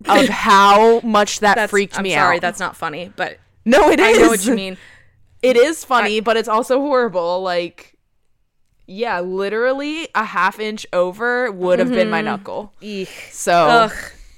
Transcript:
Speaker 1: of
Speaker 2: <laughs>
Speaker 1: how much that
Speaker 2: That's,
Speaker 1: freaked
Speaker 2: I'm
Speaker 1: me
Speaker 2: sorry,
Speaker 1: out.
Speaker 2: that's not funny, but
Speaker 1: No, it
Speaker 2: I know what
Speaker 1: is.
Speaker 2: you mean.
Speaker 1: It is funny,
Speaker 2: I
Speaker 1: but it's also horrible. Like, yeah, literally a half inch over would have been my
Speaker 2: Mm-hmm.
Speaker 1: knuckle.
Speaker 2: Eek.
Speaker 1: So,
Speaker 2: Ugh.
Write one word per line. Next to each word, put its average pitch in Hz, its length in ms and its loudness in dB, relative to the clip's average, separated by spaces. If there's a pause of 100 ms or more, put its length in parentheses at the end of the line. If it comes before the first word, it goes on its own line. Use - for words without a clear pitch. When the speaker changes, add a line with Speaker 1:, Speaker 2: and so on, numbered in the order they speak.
Speaker 1:
of 262 220 2
Speaker 2:
<laughs> - 0 -
Speaker 1:
how 208 720 4
much 208 400 -2
that 208 160 2
Speaker 2:
That's, 208 140 -2
Speaker 1:
freaked 202 260 -2
Speaker 2:
I'm 185 80 -6
Speaker 1:
me 185 80 -4
Speaker 2:
sorry, 170 240 2
Speaker 1:
out. 170 60 -6
Speaker 2:
that's 180 180 -6
not 180 160 -8
funny, 170 400 -10
but - 220 -8 (260)
Speaker 1:
No, 262 260 4
it 311 100 4
Speaker 2:
I 226 120 4
know - 160 6
what 208 120 0
Speaker 1:
is. 190 60 -4
Speaker 2:
you 254 80 2
mean. 190 220 -8 (680)
Speaker 1:
It 247 140 2
is 294 280 2
funny, 214 340 0
Speaker 2:
I - 20 -2
Speaker 1:
but 220 160 0
it's 226 120 -2
also 247 320 0
horrible. 185 640 -2
Like, 175 460 -6 (1040)
yeah, 202 280 -6
literally 240 960 -4
a 214 80 -2
half 196 340 -2
inch 214 340 -8
over 220 600 -2
would 180 260 0
have 247 120 0
been 220 200 0
my 214 80 -2
Speaker 2:
Mm-hmm. - 60 -4
Speaker 1:
knuckle. 190 560 -10
Speaker 2:
Eek. 196 280 -10 (220)
Speaker 1:
So, - 240 -4
Speaker 2:
Ugh. 214 380 4 (460)